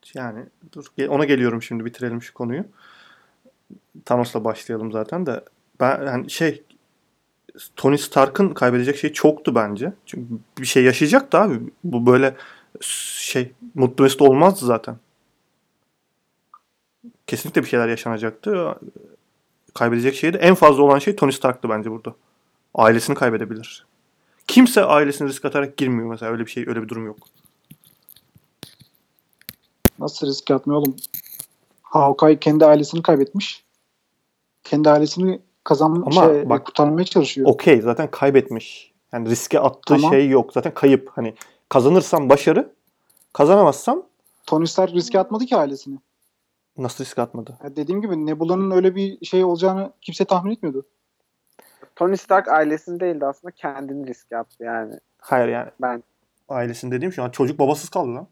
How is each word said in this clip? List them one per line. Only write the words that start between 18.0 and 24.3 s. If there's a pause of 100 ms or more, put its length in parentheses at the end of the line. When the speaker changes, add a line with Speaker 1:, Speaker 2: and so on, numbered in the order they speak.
Speaker 1:
Kaybedecek
şey
de,
en
fazla
olan
şey
Tony
Stark'tı
bence
burada. (600)
Ailesini
kaybedebilir. (640)